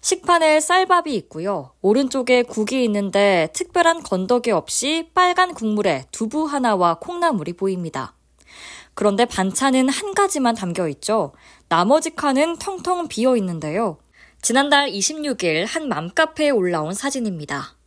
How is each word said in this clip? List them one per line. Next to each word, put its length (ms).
식판에 580
쌀밥이 560
있고요. 560
오른쪽에 600
국이 400
있는데 720
특별한 500
건더기 480
없이 640
빨간 400
국물에 560
두부 340
하나와 540
콩나물이 540
보입니다. 600
그런데 320
반찬은 640
한 240
가지만 400
담겨 360
있죠. 420
나머지 440
칸은 460
텅텅 500
비어 300
있는데요. 600
지난달 460
이십육 540
일 220
한 240
맘카페에 600
올라온 420
사진입니다. 920